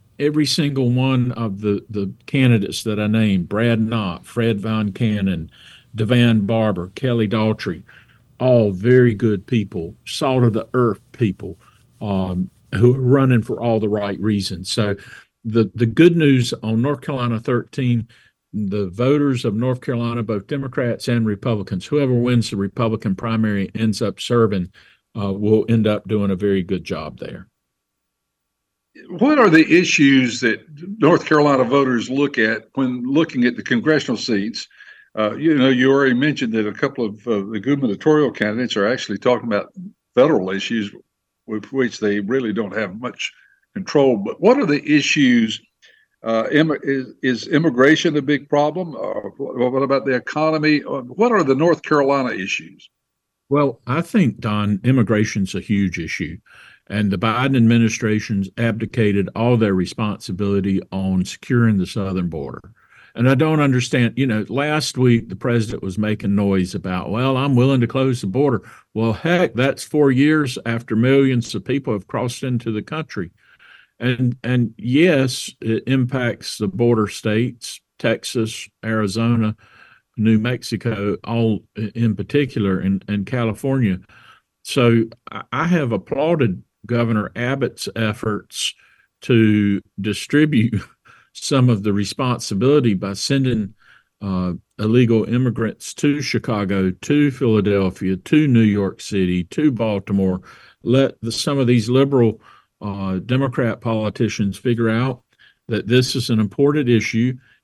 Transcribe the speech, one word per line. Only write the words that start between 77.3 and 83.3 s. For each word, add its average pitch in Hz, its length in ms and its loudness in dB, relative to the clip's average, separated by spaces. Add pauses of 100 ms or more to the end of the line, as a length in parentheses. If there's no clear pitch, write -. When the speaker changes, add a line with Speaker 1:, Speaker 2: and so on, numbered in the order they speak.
Speaker 1:
Texas, - 720 -4 (160)
Arizona, 110 720 0 (640)
New 110 200 4
Mexico, 110 840 -4
all 113 400 0 (140)
i-, 107 160 -6
in 117 220 0
particular, 107 640 -2
and, 95 280 0
and 104 160 -2
California. 120 760 -2 (640)